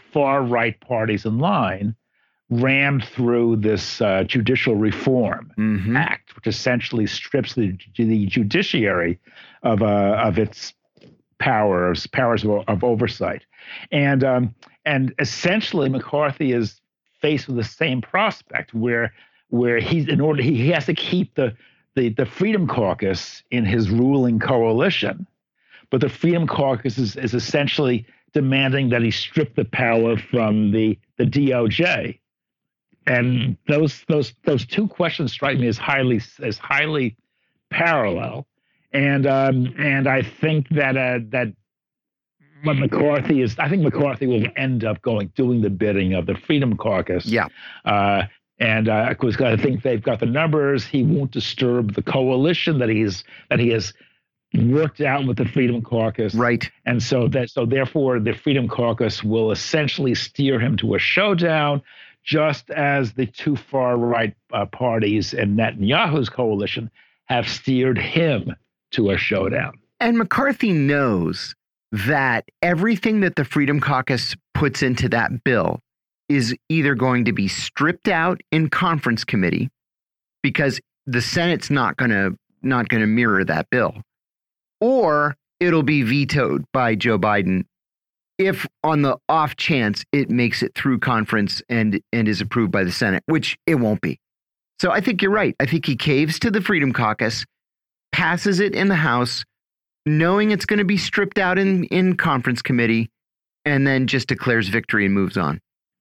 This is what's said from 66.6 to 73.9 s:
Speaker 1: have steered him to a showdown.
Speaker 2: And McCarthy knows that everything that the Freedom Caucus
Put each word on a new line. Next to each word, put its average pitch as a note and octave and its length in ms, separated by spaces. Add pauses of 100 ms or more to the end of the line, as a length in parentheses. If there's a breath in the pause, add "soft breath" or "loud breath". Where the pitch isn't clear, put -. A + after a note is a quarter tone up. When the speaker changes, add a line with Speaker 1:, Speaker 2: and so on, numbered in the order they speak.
Speaker 1:
have A#2+ 240
steered C3 480
him D3 580 (360)
to G#2+ 180
a F#2+ 80
showdown. F#2+ 560 (260)
Speaker 2:
And A#3 180
McCarthy A#3 540
knows C3+ 800 (380)
that B2 540 (160)
everything G#3 580
that F#3 160
the D3+ 80
Freedom C#3+ 380
Caucus C3 560 (160)